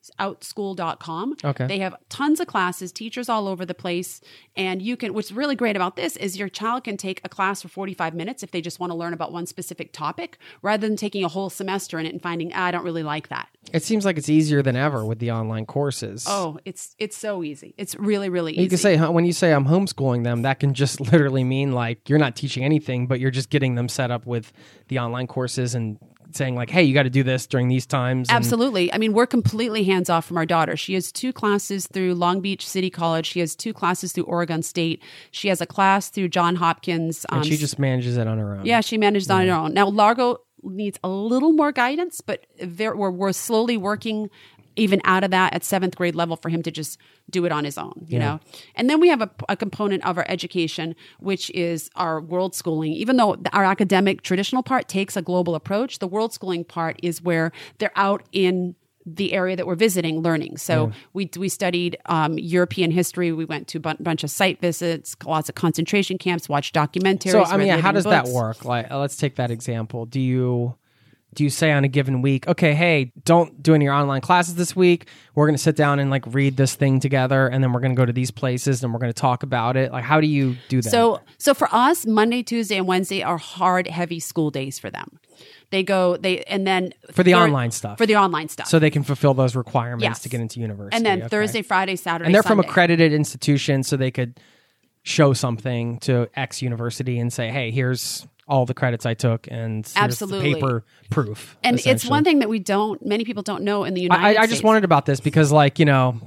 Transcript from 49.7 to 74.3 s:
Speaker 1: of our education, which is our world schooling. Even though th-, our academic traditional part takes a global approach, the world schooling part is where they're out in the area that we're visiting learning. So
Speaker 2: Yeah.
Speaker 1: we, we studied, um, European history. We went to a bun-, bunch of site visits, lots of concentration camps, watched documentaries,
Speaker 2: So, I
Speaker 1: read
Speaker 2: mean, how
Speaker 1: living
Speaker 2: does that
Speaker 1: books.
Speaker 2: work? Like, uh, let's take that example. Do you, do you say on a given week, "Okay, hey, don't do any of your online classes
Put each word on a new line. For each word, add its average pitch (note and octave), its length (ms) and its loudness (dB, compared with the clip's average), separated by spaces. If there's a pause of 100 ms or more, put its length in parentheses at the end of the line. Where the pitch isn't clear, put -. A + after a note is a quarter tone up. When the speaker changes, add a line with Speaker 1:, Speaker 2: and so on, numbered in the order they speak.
Speaker 1:
of F3 100 -2
our F3 120 -2
education, E3 640 -4 (240)
which F#3+ 320 -6
is E3+ 460 -4
our D#3+ 240 -2
world F3+ 340 -4
schooling. D#3 380 -4
Even G#3+ 240 0
though G#3+ 180 4
th-, - 180 -8
our G3 120 4
academic F#3+ 580 2
traditional G3+ 400 -2
part B3+ 260 -2
takes F#3+ 280 -4
a F#3+ 60 -4
global F3 320 0
approach, G3+ 440 -4
the G3+ 100 -6
world A3 240 -2
schooling F3 320 -6
part E3 380 -6
is E3 200 -4
where E3 300 0 (260)
they're G#3 180 -2
out G3 260 0 (100)
in F3+ 420 0 (360)
the F#3+ 220 -4
area F#3 240 -2
that F3+ 100 -6
we're F3+ 80 -2
visiting E3+ 460 2
learning. D#3+ 380 -2
So D#3 300 2
Speaker 2:
Yeah. G#2+ 40 -4 (220)
Speaker 1:
we, G3 240 -4
we F#3+ 100 -2
studied, F3 480 -2 (100)
um, D#3+ 320 2
European F3 520 2
history. F3 420 0
We D#3+ 140 -4
went D#3 220 -8
to E3 100 -8
a - 20 -6
bun-, D#3 200 -4
bunch E3 220 -2
of D3 80 -6
site F#3+ 300 0
visits, E3+ 640 -4
lots D#3 240 -2
of - 60 -10
concentration F3+ 640 0
camps, F3 280 -4
watched C#3+ 280 -2
documentaries, F#3 580 0
Speaker 2:
So, G#3 100 8
I E3+ 140 2
Speaker 1:
read - 20 4
Speaker 2:
mean, G3 120 4
how E3 60 4
Speaker 1:
living F3 180 2
Speaker 2:
does F#3+ 100 2
that E3 200 4
Speaker 1:
books. B2 100 -4
Speaker 2:
work? A2+ 320 -2
Like, A#2+ 240 -2
uh, C#3 80 -4
let's C#3 180 -4
take C#3 200 -2
that B2 140 -2
example. A#2 540 -6
Do A#2+ 160 -4
you, B2 540 0 (600)
do - 100 -2
you D3 60 2
say D#3 220 2
on C#3 120 4
a C#3 40 2
given C3+ 340 0
week, C3+ 260 0
"Okay, E3 260 4
hey, D3+ 380 2 (120)
don't E3 380 4
do D#3+ 120 6
any D3 100 6
of C#3 40 2
your C#3 60 2
online C#3 280 2
classes F3 340 2